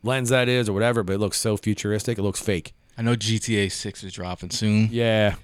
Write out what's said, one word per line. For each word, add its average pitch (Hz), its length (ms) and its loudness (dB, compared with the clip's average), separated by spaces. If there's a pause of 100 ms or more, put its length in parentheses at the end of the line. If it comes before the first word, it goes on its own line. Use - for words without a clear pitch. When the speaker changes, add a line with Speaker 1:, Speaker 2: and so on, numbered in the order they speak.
Speaker 1:
lens 127 260 -2
that 127 200 4
is 123 180 2
or 101 60 -2
whatever, 117 280 2
but 95 120 -2
it 98 60 0
looks 104 200 0
so 107 180 0
futuristic. 107 600 -2
It 98 40 -2
looks 98 180 -2
fake. 92 320 -4 (240)
Speaker 2:
I 117 60 -8
know 117 120 2
G 107 240 -2
T 113 180 -2
A 98 120 0
six - 340 -10
is 92 100 -12
dropping 90 360 -8
soon. 107 420 2
Speaker 1:
Yeah. 110 520 4